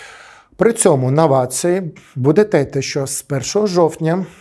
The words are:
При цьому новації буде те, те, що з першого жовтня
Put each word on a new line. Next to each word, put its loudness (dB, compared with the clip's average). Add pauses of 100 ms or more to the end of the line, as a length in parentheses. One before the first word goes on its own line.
(560)
При 2
цьому 2
новації 0 (340)
буде 4
те, 0
те, -6
що -6
з -8
першого -4
жовтня 0 (140)